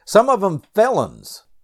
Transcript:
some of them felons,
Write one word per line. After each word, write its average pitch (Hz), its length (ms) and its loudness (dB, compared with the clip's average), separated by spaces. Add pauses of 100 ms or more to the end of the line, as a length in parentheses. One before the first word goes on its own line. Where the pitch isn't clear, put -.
some 233 240 2
of 254 120 0
them 185 220 -4 (120)
felons, 139 720 -4 (200)